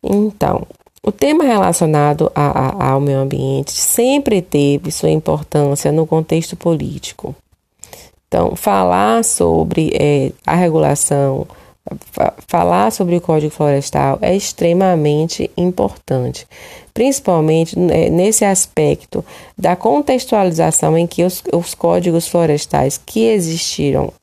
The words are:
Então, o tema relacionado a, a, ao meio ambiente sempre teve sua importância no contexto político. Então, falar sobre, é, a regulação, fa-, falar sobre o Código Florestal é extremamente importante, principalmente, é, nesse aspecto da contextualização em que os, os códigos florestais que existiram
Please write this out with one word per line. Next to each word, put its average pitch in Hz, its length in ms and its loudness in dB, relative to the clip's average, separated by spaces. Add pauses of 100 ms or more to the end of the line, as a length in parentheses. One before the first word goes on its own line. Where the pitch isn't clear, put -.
Então, 208 600 -2 (400)
o 208 100 -2
tema 302 320 2
relacionado 165 880 2
a, 135 520 0
a, 135 60 2
ao 135 80 2
meio 139 180 0
ambiente 135 540 -4
sempre 254 680 0
teve 143 500 0
sua 160 200 0
importância 147 800 0
no 156 140 0
contexto 160 500 -2
político. 143 800 -6 (880)
Então, 175 300 0
falar 196 680 2
sobre, 165 680 0
é, 143 400 2 (140)
a 151 80 0
regulação, 147 920 0 (640)
fa-, - 220 0 (160)
falar 180 420 2
sobre 175 260 -2
o 170 40 0
Código 156 340 0
Florestal 139 680 0
é 180 120 2
extremamente 170 1200 0
importante, 175 880 -2 (460)
principalmente, 165 840 0 (140)
é, 165 200 2
nesse 190 340 2
aspecto 160 800 -2 (320)
da 180 200 0
contextualização 185 1200 0
em 170 80 0
que - 160 -4
os, 180 300 -2
os 170 220 -4
códigos 170 520 0
florestais 147 800 0
que 220 220 -2
existiram 165 840 -2 (100)